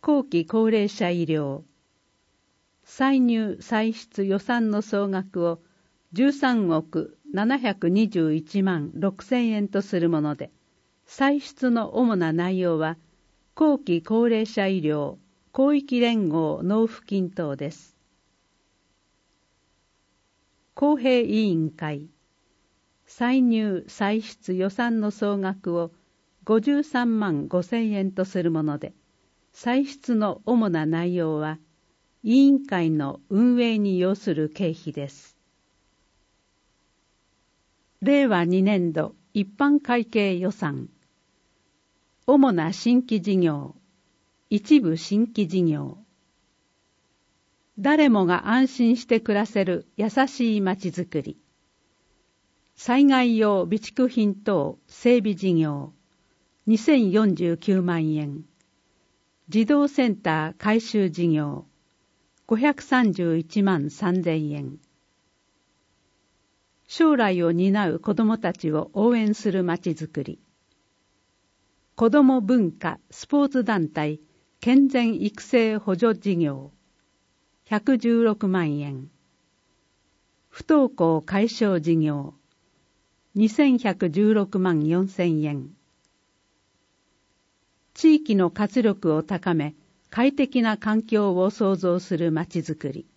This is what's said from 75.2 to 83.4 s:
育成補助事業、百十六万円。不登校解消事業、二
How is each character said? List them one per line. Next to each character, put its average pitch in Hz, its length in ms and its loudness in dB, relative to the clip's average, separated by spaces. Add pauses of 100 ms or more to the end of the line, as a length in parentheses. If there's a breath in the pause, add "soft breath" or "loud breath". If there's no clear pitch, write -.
育 208 200 -6
成 226 340 2
補 202 200 -2
助 220 220 0
事 196 180 -2
業、 143 360 -4 (920)
百 220 340 0
十 233 260 2
六 214 240 0
万 165 300 0
円。 143 320 -10 (1400)
不 - 180 -20
登 285 280 2
校 165 260 2
解 196 280 0
消 196 320 0
事 165 160 0
業、 147 380 -2 (1000)
二 214 140 2